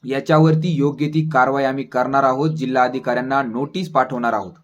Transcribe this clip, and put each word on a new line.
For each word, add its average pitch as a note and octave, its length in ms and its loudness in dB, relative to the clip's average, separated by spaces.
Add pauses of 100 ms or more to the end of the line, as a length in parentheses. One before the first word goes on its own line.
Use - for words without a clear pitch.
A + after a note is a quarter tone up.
याच्यावरती D#3 640 2
योग्य D3 400 0
ती D#3 200 -2
कारवाई C3+ 360 2
आम्ही C3+ 200 -2
करणार C3 400 0
आहोत, C3+ 260 2
जिल्हा C3 340 0
अधिकाऱ्यांना B2+ 580 -2
नोटीस C#3+ 480 -6
पाठवणार B2 420 0
आहोत. G2 200 -6 (120)